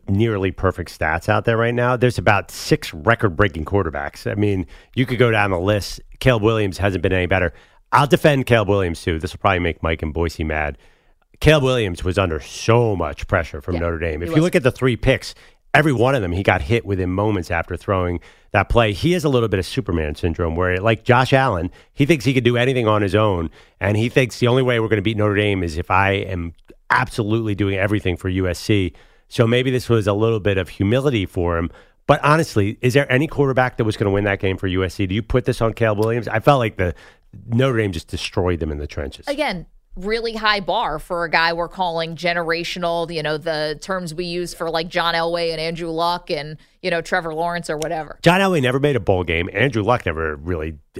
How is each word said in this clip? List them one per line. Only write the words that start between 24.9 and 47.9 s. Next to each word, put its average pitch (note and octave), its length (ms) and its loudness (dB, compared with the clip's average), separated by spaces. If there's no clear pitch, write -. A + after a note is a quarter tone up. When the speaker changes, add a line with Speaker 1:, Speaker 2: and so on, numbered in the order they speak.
Speaker 1:
beat G#2+ 160 -2
Notre G#2 160 2
Dame G2+ 280 0
is E2 140 -4
if F2 140 -6
I G2 220 4
am F#2+ 420 -4
absolutely A2+ 640 0
doing G2 220 -2
everything F#2+ 400 0
for F#2+ 120 -6
U F#2 200 0
S F2 100 -4
C. G2 340 0
So A#2+ 180 2
maybe B2 240 2
this B2 180 -2
was A2+ 180 4
a G#2 60 4
little A2 280 0
bit F#2+ 160 2
of F#2 120 -2
humility A#2 580 0
for E2+ 320 -2
him. E2+ 120 -4
But C#3+ 160 4
honestly, C#3 580 2
is B2 140 0
there C#3 160 4
any B2+ 160 2
quarterback B2+ 520 0
that A#2+ 60 2
was G#2+ 120 -2
gonna G2+ 160 0
win G2+ 120 2
that G2+ 160 0
game F#2+ 160 0
for F#2+ 120 -4
U F#2 160 0
S F#2 100 -6
C? G2+ 120 -2
Do F#2 80 -2
you A2 80 -2
put - 220 0
this - 160 -2
on A2+ 140 2
Caleb A2 240 0
Williams? A2+ 300 -2
I A2 120 -2
felt C#3 200 4
like A2 160 -2
the F2+ 180 -2
Notre A#2+ 300 0
Dame G#2 140 0
just E2+ 160 -8
destroyed F2+ 520 -2
them D#2 100 -4
in D2 80 -6
the D2 80 -8
trenches. - 420 -10
Speaker 2:
Again, C4 380 -4
really A3 380 -4
high G#3+ 260 -6
bar F3+ 380 -4
for E3+ 260 -8
a D#3+ 60 -8
guy E3+ 240 0
we're E3+ 140 -6
calling E3 480 -6
generational, E3+ 960 -4
you D#3 100 -6
know, D3+ 160 -4
the D3+ 420 -6
terms F3+ 340 -8
we F3 120 -6
use F3 260 -6
for, E3 180 -8
like, E3 180 -4
John E3+ 260 -2
Elway E3+ 380 -2
and D#3+ 80 -6
Andrew E3 280 -6
Luck E3+ 420 -2
and, D3+ 280 -8
you F3+ 80 -2
know, E3+ 100 0
Trevor E3 340 -2
Lawrence E3+ 360 -4
or D3+ 80 -4
whatever. D#3 440 -6